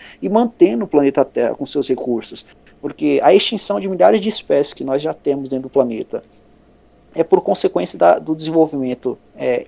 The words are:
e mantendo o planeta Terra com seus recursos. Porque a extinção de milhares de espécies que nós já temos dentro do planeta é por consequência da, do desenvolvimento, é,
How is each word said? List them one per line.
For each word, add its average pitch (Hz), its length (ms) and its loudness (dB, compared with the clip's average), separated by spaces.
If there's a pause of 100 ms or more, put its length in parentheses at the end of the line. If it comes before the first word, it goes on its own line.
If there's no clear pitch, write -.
(200)
e - 80 -6
mantendo 220 560 2
o - 40 -10
planeta 139 360 2
Terra 120 300 -2
com 143 100 -8
seus 135 240 -4
recursos. 123 560 -4 (360)
Porque 143 420 -2
a 151 100 6
extinção 202 460 0
de 196 100 -6
milhares 190 320 2
de 196 80 -4
espécies 143 460 -2
que - 80 -14
nós 135 180 -2
já 156 140 -6
temos 139 340 -4
dentro 131 200 -6
do - 20 -14
planeta 113 520 -4 (920)
é 165 80 -2
por 175 180 2
consequência 180 580 -4
da, 175 200 6
do 156 160 -4
desenvolvimento, 151 840 -2 (180)
é, 127 320 -2